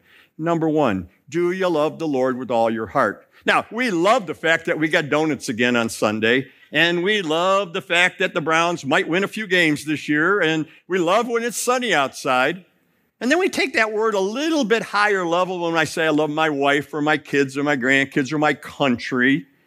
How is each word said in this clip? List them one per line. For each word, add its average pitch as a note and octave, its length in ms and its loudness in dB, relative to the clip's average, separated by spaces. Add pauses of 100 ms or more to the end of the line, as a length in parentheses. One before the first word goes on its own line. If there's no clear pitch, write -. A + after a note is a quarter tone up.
(380)
Number D#3+ 300 0
one, A#2 400 0 (200)
do F3 240 -2
you F#3 160 -2
love D3+ 300 -2
the D#3+ 100 -4
Lord C3 300 0
with B2+ 120 -8
all A#2 200 2
your A2 160 -4
heart? A2 400 -2 (180)
Now, F3+ 260 2
we A#3+ 200 -2
love F#3+ 360 2
the D3+ 80 -6
fact D#3+ 320 0
that E3 120 -2
we D#3+ 100 0
got D#3 200 0
donuts D3+ 400 0
again B2 280 2
on A2+ 120 2
Sunday, A2+ 600 0 (240)
and E3+ 300 2
we G3+ 200 0
love F3+ 500 0
the F3+ 100 -6
fact F3+ 360 0
that F#3 160 -2
the F#3 60 -2
Browns D#3+ 440 0
might E3+ 240 0
win F3 160 0
a F#3 40 -2
few G#3+ 180 -10
games D#3+ 380 2
this D3 240 -6
year, D#3+ 320 2
and D#3+ 260 0 (200)
we F3+ 120 -2
love G#3 300 2
when A#3 140 -2
it's A#3+ 140 -4
sunny B3 380 0
outside. C#3 680 0 (560)
And A#3+ 100 0
then D#4+ 80 4
we F#4 100 2
take C#4+ 260 -4
that A3 180 -2
word A3 220 0
a G3 60 0
little C#4 440 -2
bit G#3+ 180 0
higher G3+ 440 0
level F3 340 -2
when E3+ 160 -2
I D#3+ 80 2
say, D#3+ 220 -2
"I D#3+ 40 2
love D3+ 200 2
my D#3 180 0
wife C#3+ 460 0
or D3+ 80 -2
my D3+ 160 2
kids C#3 380 -2
or C#3+ 60 -4
my D3 140 0
grandkids C3+ 560 0
or D#3 60 -2
my D3+ 160 2
country." C3+ 920 -2 (200)